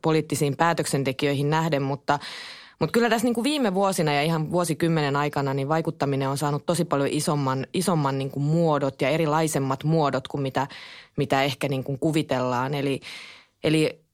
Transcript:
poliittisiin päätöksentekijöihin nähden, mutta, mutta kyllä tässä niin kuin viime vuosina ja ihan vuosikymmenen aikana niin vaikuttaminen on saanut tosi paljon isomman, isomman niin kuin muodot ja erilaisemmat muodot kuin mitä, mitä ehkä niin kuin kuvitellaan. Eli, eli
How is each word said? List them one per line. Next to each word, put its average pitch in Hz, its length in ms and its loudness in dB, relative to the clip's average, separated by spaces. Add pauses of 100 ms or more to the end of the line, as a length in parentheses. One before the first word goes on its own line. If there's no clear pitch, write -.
poliittisiin 151 560 0
päätöksentekijöihin 143 920 0
nähden, 156 320 0
mutta, 139 380 -2 (600)
mutta 160 140 0
kyllä 233 160 4
tässä 226 160 2
niin 240 80 2
kuin 226 100 -2
viime 269 300 0
vuosina 185 400 2
ja 143 100 2
ihan 156 280 0
vuosikymmenen 160 640 0
aikana 143 380 0
niin 139 160 -2
vaikuttaminen 139 600 0
on 139 80 -2
saanut 147 280 -2
tosi 170 200 0
paljon 139 260 0
isomman, 139 600 0
isomman 156 440 0
niin 135 140 -4
kuin 139 120 -4
muodot 147 580 2
ja 135 80 2
erilaisemmat 151 760 0
muodot 147 440 2
kuin 143 140 -6
mitä, 135 260 -2 (500)
mitä 135 260 2
ehkä 139 240 -2
niin 135 160 -2
kuin 139 160 -6
kuvitellaan. 135 760 0
Eli, 139 280 -2 (600)
eli 156 400 2 (100)